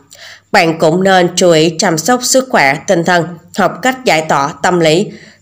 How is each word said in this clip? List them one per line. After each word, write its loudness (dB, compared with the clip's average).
Bạn 0
cũng 0
nên 2
chú 4
ý 2
chăm 0
sóc 0
sức 0
khỏe 2
tinh 0
thần, 0
học 0
cách -4
giải 0
tỏa -2
tâm 0
lý, 2